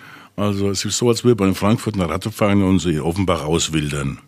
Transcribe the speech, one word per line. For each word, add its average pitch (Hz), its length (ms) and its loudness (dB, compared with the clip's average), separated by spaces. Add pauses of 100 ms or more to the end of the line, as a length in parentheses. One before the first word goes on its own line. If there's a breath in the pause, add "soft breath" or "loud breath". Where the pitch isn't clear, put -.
(360 loud breath)
Also 101 340 -2
es 98 160 -4
ist 98 120 -4
so, 123 120 2
als 113 140 0
würde 120 180 4
man 98 80 4
in 92 60 2
Frankfurt 107 400 0
eine 90 120 0
Ratte 87 240 -4
fangen 101 320 2
und 92 160 4
sie 82 140 0
in 76 80 -2
Offenbach 85 420 0
auswildern. 73 840 -2